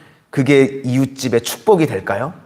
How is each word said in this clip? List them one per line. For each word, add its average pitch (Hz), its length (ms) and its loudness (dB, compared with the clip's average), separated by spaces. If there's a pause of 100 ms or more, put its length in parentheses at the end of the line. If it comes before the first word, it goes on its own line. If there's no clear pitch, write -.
(300)
그게 135 540 2
이웃집에 127 580 -2
축복이 165 460 0
될까요? 101 460 -6 (120)